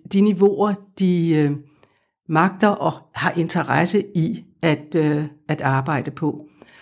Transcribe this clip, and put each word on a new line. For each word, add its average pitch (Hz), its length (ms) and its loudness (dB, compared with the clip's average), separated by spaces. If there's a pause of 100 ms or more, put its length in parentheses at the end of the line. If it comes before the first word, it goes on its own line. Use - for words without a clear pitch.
(120)
de 196 80 2
niveauer, 202 540 2 (240)
de, 180 300 2
øh, 151 220 2 (760)
magter 185 400 2
og - 240 -2 (220)
har 147 160 -2
interesse 165 760 0 (100)
i 165 300 -2 (180)
at, 147 320 -2
øh, 151 300 0 (240)
at 151 140 -4
arbejde 135 480 -2
på. - 360 -6 (360)